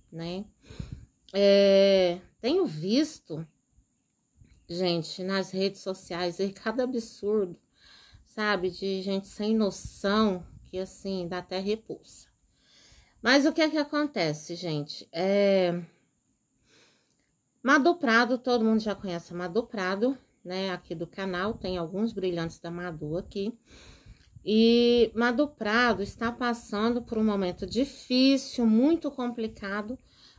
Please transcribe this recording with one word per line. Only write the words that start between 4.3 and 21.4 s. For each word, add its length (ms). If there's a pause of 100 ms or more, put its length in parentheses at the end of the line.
gente, 540
nas 280
redes 320
sociais 580
aí 120
cada 300
absurdo, 720 (720)
sabe? 440
De 320
gente 260
sem 260
noção, 920 (200)
que 140
assim, 500
dá 100
até 220
repulsa. 680 (960)
Mas 240
o 60
que 80
é 100
que 80
acontece, 760
gente? 580
É, 680 (1800)
Madu 340
Prado, 400
todo 280
mundo 160
já 140
conhece 380
a 40
Madu 280
Prado, 540 (260)
né? 260
Aqui 240
do 120
canal, 480